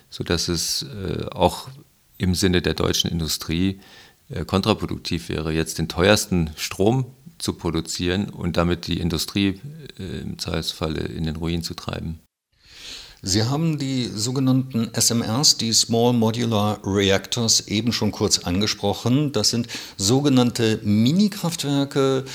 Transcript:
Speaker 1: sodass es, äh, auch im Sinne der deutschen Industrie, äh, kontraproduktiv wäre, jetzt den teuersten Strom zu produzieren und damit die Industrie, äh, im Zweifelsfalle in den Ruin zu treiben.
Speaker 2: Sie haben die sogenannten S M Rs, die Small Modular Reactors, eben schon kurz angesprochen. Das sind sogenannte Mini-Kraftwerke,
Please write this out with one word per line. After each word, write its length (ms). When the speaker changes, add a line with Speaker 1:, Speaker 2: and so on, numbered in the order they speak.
Speaker 1:
sodass 380
es, 340
äh, 480
auch 380
im 160
Sinne 260
der 140
deutschen 360
Industrie, 720
äh, 160
kontraproduktiv 840
wäre, 220
jetzt 260
den 100
teuersten 680
Strom 500
zu 160
produzieren 760
und 300
damit 300
die 100
Industrie, 600
äh, 220
im 180
Zweifelsfalle 600
in 240
den 120
Ruin 260
zu 100
treiben. 480
Speaker 2:
Sie 180
haben 340
die 260
sogenannten 880
S 180
M 120
Rs, 340
die 160
Small 400
Modular 720
Reactors, 840
eben 260
schon 180
kurz 280
angesprochen. 920
Das 160
sind 180
sogenannte 840
Mini-Kraftwerke, 1500